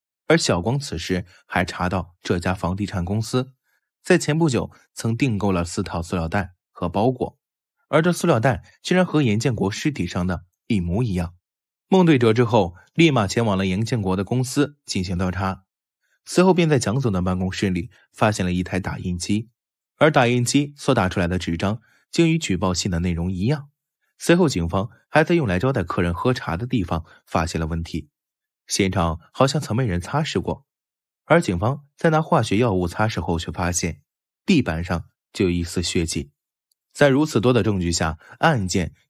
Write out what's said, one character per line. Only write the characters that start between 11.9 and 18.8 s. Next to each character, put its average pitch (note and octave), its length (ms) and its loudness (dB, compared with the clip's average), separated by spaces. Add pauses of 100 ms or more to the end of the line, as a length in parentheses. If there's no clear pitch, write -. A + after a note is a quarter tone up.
队 D#3+ 140 6
得 A#2 140 4
知 A#2+ 120 4
后， G#2 300 2 (200)
立 D#3+ 180 6
马 A2 160 2
前 A#2 160 0
往 G#2 120 0
了 F#2+ 100 0
严 F#2+ 180 0
建 A2+ 180 -2
国 F#2 140 -2
的 G2 80 -2
公 B2 180 -2
司 C3+ 420 -2
进 - 180 -4
行 F2+ 140 -4
调 F#2 140 -2
查， F#2 340 -6 (600)
随 - 180 2
后 F#3 100 6
便 E3+ 160 4
在 D3 100 4
蒋 A2+ 220 -2
总 B2 120 0
的 F2+ 100 0
办 F#2 160 -2
公 F#2 140 -2
室 G2+ 180 -2
里 F2+ 200 -4 (220)
发 A2 200 0
现 G2 140 -2
了 F2+ 60 -2
一 F2+ 100 0
台 F#2 160 -4
打 - 220 -6